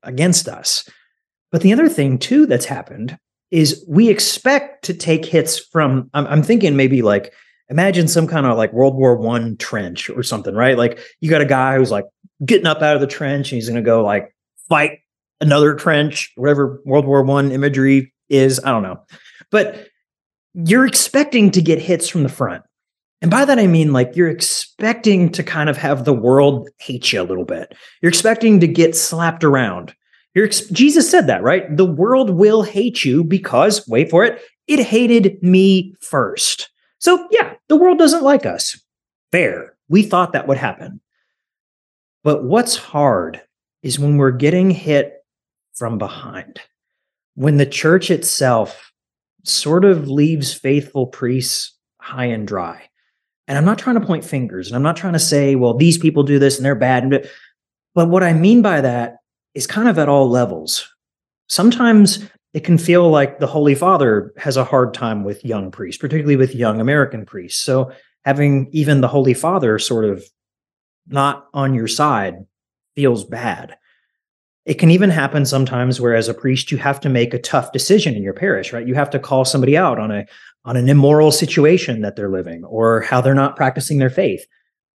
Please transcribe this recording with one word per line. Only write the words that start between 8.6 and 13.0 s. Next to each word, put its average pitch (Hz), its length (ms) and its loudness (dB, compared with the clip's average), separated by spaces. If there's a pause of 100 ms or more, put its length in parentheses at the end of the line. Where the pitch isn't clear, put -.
World 131 220 2
War 131 200 4
One 117 400 -4
trench 92 540 -10
or 123 140 -6
something, 98 300 -8
right? 123 240 2
Like, 151 220 0 (220)
you 160 80 -2
got 156 120 2
a 143 40 0
guy 135 320 0
who's, 127 120 2
like, 101 160 -4 (400)
getting 175 220 2
up 156 140 -2
out 151 140 2
of 143 60 0